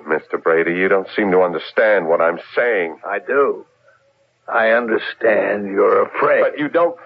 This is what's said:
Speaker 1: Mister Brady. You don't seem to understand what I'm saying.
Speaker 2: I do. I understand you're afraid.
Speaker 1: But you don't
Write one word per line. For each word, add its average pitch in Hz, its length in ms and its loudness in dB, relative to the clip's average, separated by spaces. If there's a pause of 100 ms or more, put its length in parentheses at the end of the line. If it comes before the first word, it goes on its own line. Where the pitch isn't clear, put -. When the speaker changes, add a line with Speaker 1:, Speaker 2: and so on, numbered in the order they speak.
Speaker 1:
Mister 78 300 -4
Brady. 82 360 0
You 92 140 0
don't 95 280 0
seem 101 160 0
to 92 100 4
understand 90 680 0
what 85 140 2
I'm 85 160 0 (180)
saying. 101 480 -2
Speaker 2:
I 98 140 -6
do. 120 480 -2 (840)
I 113 220 0
understand 104 960 0
you're 101 380 2
afraid. - 380 0
Speaker 1:
But 135 180 -2
you 147 100 -4
don't 170 260 0 (100)